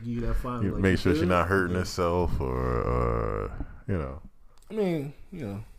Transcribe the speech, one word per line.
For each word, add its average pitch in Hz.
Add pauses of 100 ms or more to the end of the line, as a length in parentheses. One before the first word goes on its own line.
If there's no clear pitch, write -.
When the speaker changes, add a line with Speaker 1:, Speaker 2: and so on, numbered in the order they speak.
Speaker 1:
give 117
you 120
that 110
final, 123
Speaker 2:
you 98
Speaker 1:
like, -
Speaker 2:
make 95
Speaker 1:
"You 90
Speaker 2:
sure 90
she's 78
Speaker 1:
good?" 87
Speaker 2:
not 87
hurting 92
Speaker 1:
Yeah. 92
Speaker 2:
herself, 87
or, 64 (240)
or, 58 (340)
you 95
know. 67 (480)
Speaker 1:
I -
mean, 170 (180)
you 165
know 101 (140)